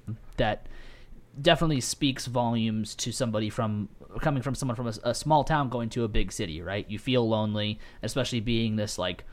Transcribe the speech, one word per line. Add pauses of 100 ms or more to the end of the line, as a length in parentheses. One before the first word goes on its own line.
(380)
that (720)
definitely
speaks
volumes
to
somebody
from, (320)
coming
from
someone
from
a, (100)
a
small
town
going
to
a
big
city,
right?
You
feel
lonely, (220)
especially
being
this,
like,